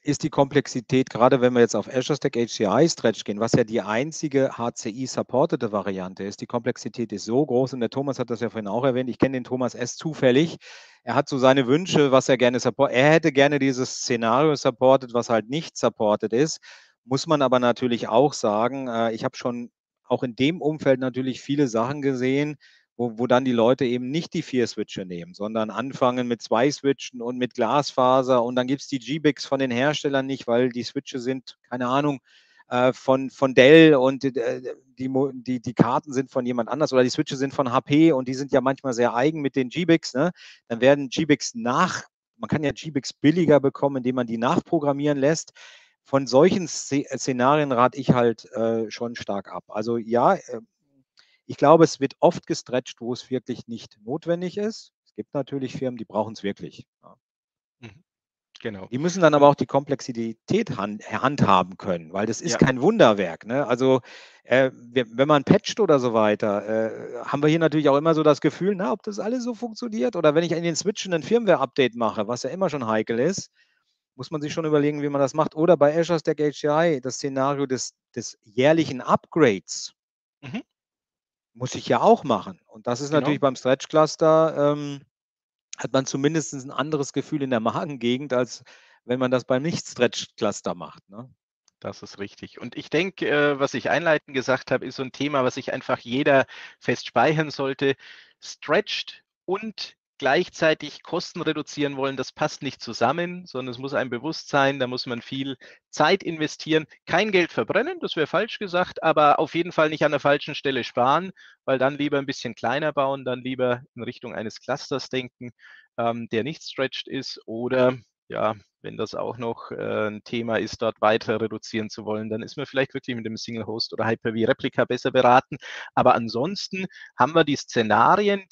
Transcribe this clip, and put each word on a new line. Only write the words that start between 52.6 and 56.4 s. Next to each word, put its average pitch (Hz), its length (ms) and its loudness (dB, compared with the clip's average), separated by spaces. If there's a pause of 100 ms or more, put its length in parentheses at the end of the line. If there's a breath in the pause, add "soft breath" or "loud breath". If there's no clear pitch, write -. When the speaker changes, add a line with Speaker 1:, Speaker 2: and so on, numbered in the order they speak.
Speaker 1:
wo 117 100 -6
es - 160 -10
wirklich 127 380 -8
nicht - 360 -14
notwendig 165 540 -6
ist. 208 360 -8 (120)
Es - 100 -20
gibt - 200 -12
natürlich 139 400 -6
Firmen, 123 240 -6
die 110 80 -10
brauchen's 107 360 -6